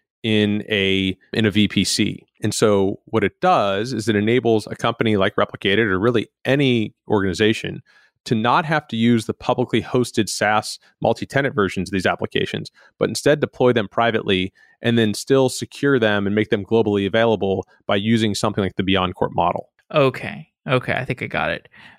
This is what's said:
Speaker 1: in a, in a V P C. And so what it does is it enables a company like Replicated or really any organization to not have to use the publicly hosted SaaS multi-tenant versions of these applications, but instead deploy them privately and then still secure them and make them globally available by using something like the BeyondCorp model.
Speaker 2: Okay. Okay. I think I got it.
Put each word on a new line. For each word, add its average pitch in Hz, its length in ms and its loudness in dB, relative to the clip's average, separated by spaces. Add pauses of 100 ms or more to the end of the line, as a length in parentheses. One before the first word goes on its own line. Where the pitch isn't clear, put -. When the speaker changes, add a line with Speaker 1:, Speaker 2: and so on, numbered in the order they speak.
(220)
Speaker 1:
in 104 480 0
a, 95 440 0 (200)
in 110 100 2
a 107 60 4
V 101 180 4
P 98 160 2
C. - 400 -2 (180)
And 104 120 -2
so 101 500 2
what 110 180 -2
it 98 200 -2
does 117 500 0
is 110 160 -4
it 110 80 4
enables 113 500 2
a - 80 -10
company 117 440 0
like 98 180 0
Replicated 101 540 0
or 92 80 0
really 113 300 0 (180)
any 127 480 0 (120)
organization 98 760 0 (420)
to - 100 -2
not 120 300 0
have 151 240 -2
to 117 80 -6
use 113 300 2
the - 80 -4
publicly 123 460 -2
hosted 117 480 -2
SaaS 107 500 -2 (220)
multi-tenant 120 540 -2
versions 95 340 -2
of - 40 -14
these 95 140 0
applications, - 640 -4 (280)
but - 100 0
instead 139 320 0
deploy 127 320 2
them 113 160 0
privately 104 640 0 (300)
and 117 160 2
then 107 160 2
still 135 340 2
secure 139 500 -2
them 104 280 0
and 101 100 -2
make 107 140 0
them 101 140 -2
globally 104 420 2
available 101 600 0 (200)
by 101 100 0
using 107 380 0
something 107 280 -2
like 95 140 -4
the 101 60 -2
BeyondCorp 92 500 0
model. - 380 -2 (220)
Speaker 2:
Okay. 135 560 -2 (200)
Okay. 127 240 -2
I 127 120 -4
think 127 180 -8
I 117 40 -8
got 78 240 -4
it. 82 180 -8 (300)